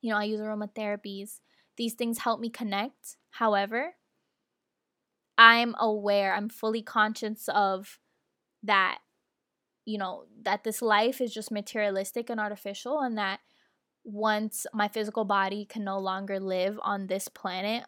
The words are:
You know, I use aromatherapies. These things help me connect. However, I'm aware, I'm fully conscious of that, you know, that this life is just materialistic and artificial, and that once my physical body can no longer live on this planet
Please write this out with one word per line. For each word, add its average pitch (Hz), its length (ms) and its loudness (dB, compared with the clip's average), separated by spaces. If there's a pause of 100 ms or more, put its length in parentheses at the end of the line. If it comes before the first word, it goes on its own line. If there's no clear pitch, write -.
You 226 80 -4
know, 214 80 2
I 208 60 0
use 214 140 -2
aromatherapies. 208 1000 -6 (380)
These 233 160 -2
things 233 240 -2
help 226 200 0
me 226 120 -4
connect. 214 680 -6 (140)
However, 226 640 0 (1400)
I'm 233 400 10
aware, 202 560 2
I'm 208 160 -2
fully 220 320 -4
conscious 214 680 0
of 196 500 0 (680)
that, 196 340 4 (880)
you 214 100 -6
know, 190 280 -6 (180)
that 196 200 -2
this 214 200 -4
life 226 400 2
is 233 100 -4
just 220 180 -10
materialistic 208 760 -4
and 233 100 -4
artificial, 208 640 -4
and 247 160 -2
that 202 240 -2 (640)
once 214 720 -2
my 208 140 2
physical 214 360 -2
body 196 400 0
can 208 200 -8
no 196 140 -2
longer 190 400 -4
live 190 440 -2
on 196 240 -2
this 190 220 -4
planet 202 600 -6